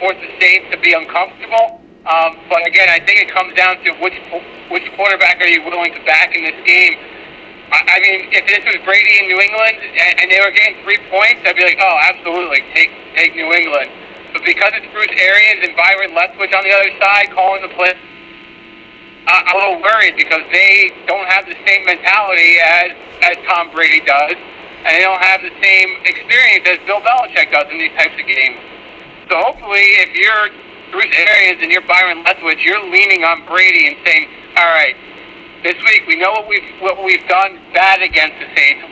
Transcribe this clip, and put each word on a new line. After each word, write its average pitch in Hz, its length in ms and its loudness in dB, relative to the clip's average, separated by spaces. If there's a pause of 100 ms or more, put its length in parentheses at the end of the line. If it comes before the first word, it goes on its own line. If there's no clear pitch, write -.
force 185 160 -2
the - 240 -16
Saints - 320 2
to - 80 -8
be - 160 2
uncomfortable. - 880 -2 (240)
Um, 165 400 0
but 170 160 0
again, 185 240 2
I 170 80 2
think 156 240 2
it 180 80 -2
comes 185 240 -4
down 185 320 2
to 180 160 -4
which, 180 160 -4 (560)
which 359 240 -6
quarterback 190 480 0
are 175 40 2
you 165 200 2
willing 170 240 -4
to - 160 -14
back 160 240 2
in 170 80 -2
this 160 240 -6
game. - 320 4 (800)
I, 165 100 0
I 185 140 2
mean, 190 320 -2
if 196 160 0
this 202 160 0
was - 240 -2
Brady 202 320 4
in 190 80 -2
New 185 80 0
England 220 400 0
and, - 480 -2
and 185 80 0
they 190 80 4
were 196 100 2
getting 214 300 0
three 202 160 -2 (160)
points, 214 320 2
I'd 190 160 0
be - 80 2
like, 170 100 -2
"Oh, 185 180 2 (120)
absolutely, 175 640 -4
take, - 160 2 (260)
take 165 220 0
New 160 160 -4
England." 147 400 -2 (400)
But - 160 -4
because 202 320 0
it's - 160 -18
Bruce 214 160 -2
Arians 196 480 2
and 175 160 -6
Byron 185 400 0
Leftwich 190 400 -2
on 196 80 0
the 196 80 0
other 196 160 4 (100)
side 202 380 2
calling 190 260 0
the 185 140 -10
play, 180 180 0 (1300)
I, 165 180 2
I'm 180 80 0
a 190 40 2 (120)
little 170 160 -6
worried 208 300 2
because 160 340 -2
they 185 400 4 (160)
don't 196 240 -4
have 190 160 -2
the 349 160 -14
same 196 240 0
mentality 190 720 2
as, 170 320 2 (320)
as 175 140 0 (100)
Tom 170 240 -2
Brady 160 320 2
does, 147 320 0 (480)
and 175 80 -2
they 175 160 2
don't 185 160 0
have 190 160 2
the 185 240 -12
same 190 320 4 (160)
experience 220 560 0
as 180 120 0 (120)
Bill 202 80 0
Belichick 214 560 0
does 147 160 0
in 160 80 -12
these 160 160 -6
types 160 240 -2
of - 80 -10
games. 135 320 -2 (720)
So 170 80 0
hopefully, 202 640 2
if 180 160 -4
you're 208 320 0 (400)
Bruce 381 240 -2
Arians 185 480 2
and 160 80 -4
you're 185 160 -2
Byron 175 400 0
Leftwich, 175 400 -2
you're 208 240 0
leaning 190 320 2
on 165 240 -2
Brady 170 480 2
and - 80 -20
saying, 160 240 2 (300)
"All 170 180 2
right, 151 220 0 (680)
this 175 220 -4
week 208 240 2
we 160 80 0
know 185 160 0
what 214 160 -4
we've, 196 180 -4 (140)
what 190 240 -4
we've 185 240 -2
done 185 320 0 (140)
bad 190 260 2
against 156 400 -2
the 139 160 -16
Saints. 143 360 0